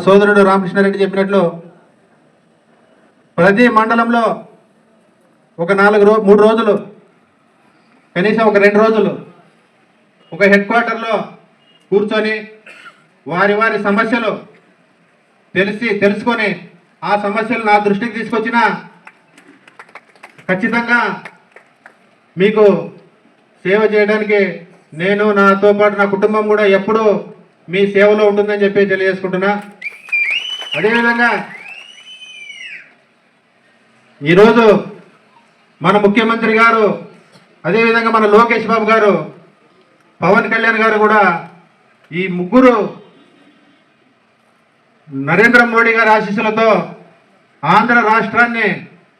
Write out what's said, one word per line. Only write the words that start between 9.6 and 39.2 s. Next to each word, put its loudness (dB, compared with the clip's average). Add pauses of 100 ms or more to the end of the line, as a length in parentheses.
ఒక -4
హెడ్ 4
క్వార్టర్‌లో -2 (720)
కూర్చొని -2 (880)
వారి -2
వారి 0 (100)
సమస్యలు -2 (1200)
తెలిసి, -4 (160)
తెలుసుకొని -2 (640)
ఆ -4 (140)
సమస్యలు -4
నా 4 (120)
దృష్టికి -2
తీసుకొచ్చినా -4 (1900)
ఖచ్చితంగా -2 (1400)
మీకు 2 (1000)
సేవ 0 (120)
చేయడానికి 0 (640)
నేను, 0 (120)
నాతో 4 (100)
పాటు 2
నా 2
కుటుంబం 0 (100)
కూడా 2 (120)
ఎప్పుడూ -2 (640)
మీ -2 (100)
సేవలో 2
ఉంటుందని -2
చెప్పి 0
తెలియజేసుకుంటున్నా. -2 (1300)
అదేవిధంగా 0 (3000)
ఈరోజు 4 (1160)
మన 2
ముఖ్యమంత్రి 0
గారు, 2 (840)
అదేవిధంగా 0
మన 2
లోకేష్ 2
బాబు -2
గారు, 2 (1080)